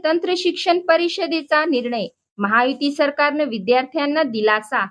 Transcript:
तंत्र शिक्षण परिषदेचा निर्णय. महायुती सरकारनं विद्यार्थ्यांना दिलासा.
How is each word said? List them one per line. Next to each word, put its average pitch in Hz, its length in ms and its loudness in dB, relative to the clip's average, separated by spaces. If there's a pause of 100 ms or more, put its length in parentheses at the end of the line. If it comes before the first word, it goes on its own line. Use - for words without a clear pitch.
तंत्र 339 340 0
शिक्षण 349 420 0
परिषदेचा 330 880 0
निर्णय. 240 420 -2 (300)
महायुती 247 540 2
सरकारनं 294 520 0
विद्यार्थ्यांना 262 800 0
दिलासा. 214 680 0